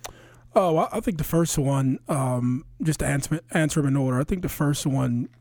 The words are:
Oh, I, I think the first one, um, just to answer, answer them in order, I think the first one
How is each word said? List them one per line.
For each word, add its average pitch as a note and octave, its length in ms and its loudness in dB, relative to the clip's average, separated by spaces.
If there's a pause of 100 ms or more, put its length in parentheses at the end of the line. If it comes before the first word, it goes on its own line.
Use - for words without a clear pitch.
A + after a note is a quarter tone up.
(540)
Oh, F3 240 4
I, - 200 0
I - 20 -2
think E3+ 180 -2
the D3+ 60 -2
first E3 340 0
one, C3+ 400 2 (120)
um, B2+ 540 0 (200)
just D#3 160 0
to - 80 -2
answer, C#3+ 320 -2 (120)
answer D#3 300 0
them C#3+ 80 2
in C3+ 80 2
order, C3 220 0
I C#3+ 40 2
think F3+ 200 -4
the C3+ 60 -4
first D3 360 0
one C3 420 0 (140)